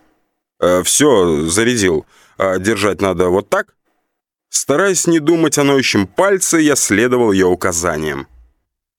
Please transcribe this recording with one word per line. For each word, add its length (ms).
«Э, 240
всё, 640
зарядил. 580
А 220
держать 420
надо 280
вот 200
так?» 260
Стараясь 580
не 120
думать 380
о 60
ноющем 440
пальце, 540
я 140
следовал 560
её 180
указаниям. 800